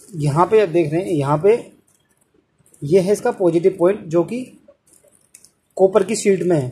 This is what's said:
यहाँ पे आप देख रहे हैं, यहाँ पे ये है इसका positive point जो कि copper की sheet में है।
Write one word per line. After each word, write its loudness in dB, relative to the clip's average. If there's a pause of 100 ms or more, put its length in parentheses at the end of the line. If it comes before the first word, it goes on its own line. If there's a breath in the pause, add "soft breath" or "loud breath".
(160)
यहाँ 0
पे 4
आप 0
देख -2
रहे -2
हैं, -6
यहाँ -2
पे 2 (1300)
ये 2
है 0
इसका -2
positive 0
point 0
जो 0
कि -8 (1400)
copper 4
की -4
sheet 0
में 0
है। -2